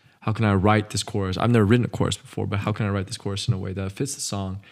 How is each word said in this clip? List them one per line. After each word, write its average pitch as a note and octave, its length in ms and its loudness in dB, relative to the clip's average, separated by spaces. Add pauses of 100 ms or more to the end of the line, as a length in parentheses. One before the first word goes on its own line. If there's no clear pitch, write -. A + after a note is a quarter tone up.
(200)
How G#2+ 120 -2
can A2 140 0
I G2 80 4
write G#2 360 4
this G#2+ 120 -4
chorus? F#2+ 340 -4
I've A#2 140 2
never A2+ 160 6
written A#2+ 180 4
a - 40 -4
chorus - 280 -2
before, - 300 -6
but G2 140 -2
how G#2 120 -2
can G#2+ 140 -2
I - 20 -2
write G2 200 -2
this - 100 -10
chorus G2 280 -6
in - 60 0
a F#2+ 60 -2
way G2 160 -6
that F#2+ 180 -6
fits C#3 220 -6
the - 80 -10
song G2 380 -6 (120)